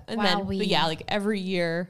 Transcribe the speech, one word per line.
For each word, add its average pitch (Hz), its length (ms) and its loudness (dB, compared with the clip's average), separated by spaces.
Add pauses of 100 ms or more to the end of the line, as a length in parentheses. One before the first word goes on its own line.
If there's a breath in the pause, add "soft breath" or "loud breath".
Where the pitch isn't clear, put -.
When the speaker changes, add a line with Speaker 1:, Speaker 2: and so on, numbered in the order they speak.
Speaker 1:
And 220 120 -4
then, 196 200 2
but 196 80 -4
Speaker 2:
Wowee. 196 200 -2
Speaker 1:
yeah, 165 200 4
like, 160 200 -4
every 208 320 0
year 175 500 -2